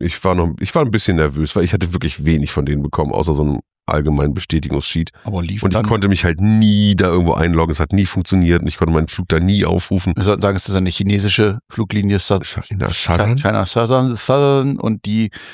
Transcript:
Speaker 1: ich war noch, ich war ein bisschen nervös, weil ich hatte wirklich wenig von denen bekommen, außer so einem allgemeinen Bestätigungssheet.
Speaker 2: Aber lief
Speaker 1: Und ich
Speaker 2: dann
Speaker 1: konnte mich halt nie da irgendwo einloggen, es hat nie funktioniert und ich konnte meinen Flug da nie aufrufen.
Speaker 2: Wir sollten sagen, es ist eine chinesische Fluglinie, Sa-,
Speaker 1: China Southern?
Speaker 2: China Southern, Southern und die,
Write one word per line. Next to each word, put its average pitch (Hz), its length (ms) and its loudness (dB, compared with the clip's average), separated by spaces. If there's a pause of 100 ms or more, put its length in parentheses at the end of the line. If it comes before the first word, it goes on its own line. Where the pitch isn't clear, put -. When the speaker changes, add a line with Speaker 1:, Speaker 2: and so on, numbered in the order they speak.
Speaker 1:
ich 87 240 -6
war 92 100 2
noch, 87 160 2 (100)
ich - 140 -6
war 160 80 2
ein 127 80 0
bisschen 101 260 0
nervös, 76 380 -2
weil 95 100 2
ich 90 80 0
hatte 85 220 -2
wirklich 73 320 -4
wenig 76 240 2
von 71 160 -2
denen 73 160 -2
bekommen, 73 300 -2
außer 80 220 0
so 73 80 0
einem 71 180 0 (240)
allgemeinen 73 480 0
Bestätigungssheet. 76 760 -4 (140)
Speaker 2:
Aber 95 180 -4
lief 95 200 -6
Speaker 1:
Und - 80 2
ich 92 60 0
Speaker 2:
dann 110 100 0
Speaker 1:
konnte 104 220 0
mich 95 160 2
halt 85 160 0
nie 104 560 4
da 95 120 2
irgendwo 85 260 2
einloggen, 82 380 2
es - 80 -4
hat 76 120 0
nie 95 140 2
funktioniert 87 560 2
und - 60 -2
ich - 100 -8
konnte 82 160 0
meinen 80 140 2
Flug - 200 -8
da 82 120 2
nie 98 240 2
aufrufen. 90 520 0
Speaker 2:
Wir 101 80 -2
sollten 101 160 0
sagen, 98 160 0
es - 120 -4
ist 98 60 -2
eine 92 140 2
chinesische 101 680 0 (100)
Fluglinie, 101 520 -2
Sa-, 95 220 0
Speaker 1:
China - 480 -6
Southern? 101 480 0
Speaker 2:
China 104 280 0
Southern, 123 500 0
Southern 139 600 0
und 110 260 -4
die, 107 260 0 (240)